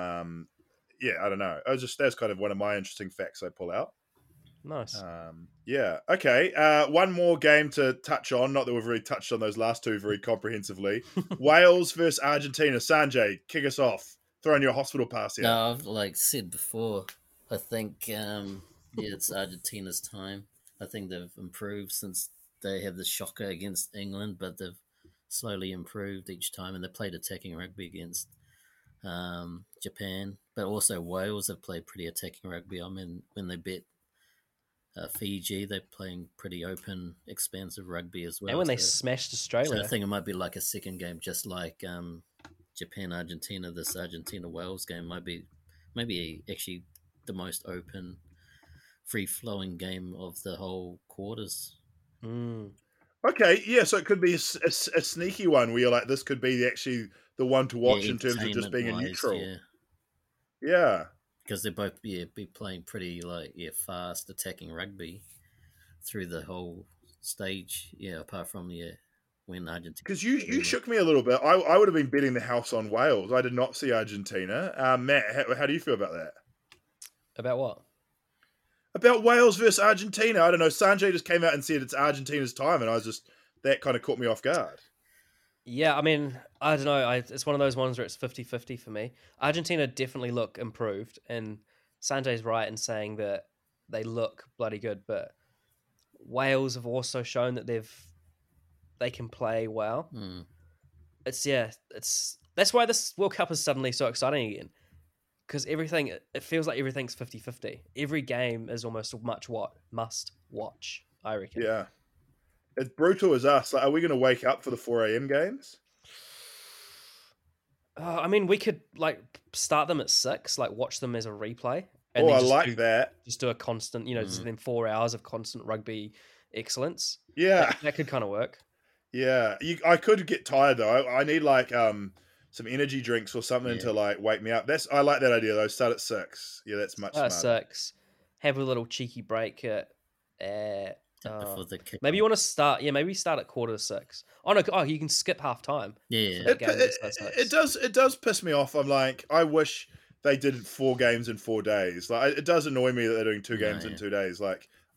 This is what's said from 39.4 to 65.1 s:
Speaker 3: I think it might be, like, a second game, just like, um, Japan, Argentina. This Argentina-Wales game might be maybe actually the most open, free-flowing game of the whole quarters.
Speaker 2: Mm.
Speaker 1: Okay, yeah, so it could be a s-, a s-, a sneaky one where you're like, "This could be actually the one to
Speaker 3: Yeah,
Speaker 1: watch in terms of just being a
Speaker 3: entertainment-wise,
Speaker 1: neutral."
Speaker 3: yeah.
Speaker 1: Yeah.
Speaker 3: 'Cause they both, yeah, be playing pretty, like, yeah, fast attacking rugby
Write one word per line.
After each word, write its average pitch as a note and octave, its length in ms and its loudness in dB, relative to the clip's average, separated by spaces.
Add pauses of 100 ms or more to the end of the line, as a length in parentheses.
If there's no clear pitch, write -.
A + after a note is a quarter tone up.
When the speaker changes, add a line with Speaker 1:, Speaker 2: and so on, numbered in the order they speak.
Speaker 3:
I G#2+ 40 -6
think A2 160 -2
it G2 40 -4
might G2+ 180 -4
be, G2+ 80 -6
like, F#2 220 -6
a F#2 60 -10
second F#2 380 -8
game, F2 200 -10
just - 260 -8
like, F2+ 380 -10
um, F2 400 -12 (520)
Japan, F2+ 380 -10
Argentina. F2 580 -10
This E2+ 240 -8
Argentina-Wales F2 880 -10
game E2+ 200 -12
might F2 180 -10
be F2 240 -12 (480)
maybe F2 540 -6
actually F2+ 340 -12 (420)
the - 80 -12
most F2+ 320 -10
open, F2+ 540 -14 (840)
free-flowing F#2+ 720 -6
game F#2 380 -8
of F2+ 280 -14
the F2+ 140 -8
whole F#2 500 -10
quarters. G2+ 720 -12 (440)
Speaker 2:
Mm. A2+ 480 -8 (560)
Speaker 1:
Okay, G#3+ 380 6
yeah, A3+ 180 6
so G3+ 140 2
it E3 80 -4
could G3 160 2
be F3 120 6
a - 20 0
s-, - 220 -4
a E3+ 100 0
s-, - 280 -2
a E3 60 4
sneaky F#3 460 -4
one B2 240 6
where A#2+ 100 2
you're B2 100 6
like, A#2 160 2
"This C#3 160 -2
could C3 180 -4
be B2+ 240 2
actually A#2+ 440 -4 (280)
the C3 80 0
one C3 240 4
to A#2+ 140 -8
Speaker 3:
Yeah, B2 120 8
Speaker 1:
watch G2+ 140 0
in A#2+ 100 -2
terms A#2+ 240 0
of G#2 80 -2
just G#2 200 -2
being A#2+ 160 -2
a A2+ 60 -2
Speaker 3:
entertainment-wise, A2+ 100 -2
Speaker 1:
neutral." F#2+ 380 -2
Speaker 3:
yeah. F#2 160 -10 (1040)
Speaker 1:
Yeah. C3+ 440 4 (420)
Speaker 3:
'Cause G2 160 -4
they G#2+ 60 -4
both, G2 340 -6
yeah, F2+ 220 -8
be F#2+ 220 -16
playing F#2 360 -12
pretty, F2 380 -10
like, E2+ 340 -10
yeah, E2+ 160 -12
fast F2+ 580 -8
attacking F#2 420 -12
rugby F#2 520 -12 (800)